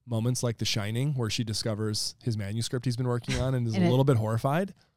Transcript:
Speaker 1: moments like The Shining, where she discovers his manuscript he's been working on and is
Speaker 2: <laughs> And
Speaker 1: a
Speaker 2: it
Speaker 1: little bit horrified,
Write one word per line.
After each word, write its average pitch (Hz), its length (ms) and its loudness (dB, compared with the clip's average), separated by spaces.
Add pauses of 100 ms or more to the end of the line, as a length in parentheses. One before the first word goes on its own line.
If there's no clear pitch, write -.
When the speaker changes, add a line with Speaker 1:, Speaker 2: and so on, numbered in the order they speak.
Speaker 1:
moments 117 380 0
like 120 160 -2
The 110 60 -4
Shining, 117 500 -2
where 117 160 -2
she 123 140 -2
discovers 107 800 -2
his 110 140 -2
manuscript 113 500 -4
he's 120 100 0
been 127 100 -2
working 123 340 -2
on 131 140 0
and 120 120 0
is 110 80 -2
Speaker 2:
<laughs> - 20 -2
And 175 80 4
Speaker 1:
a - 20 6
Speaker 2:
it 117 40 6
Speaker 1:
little 131 140 6
bit 139 120 6
horrified, 135 580 0 (220)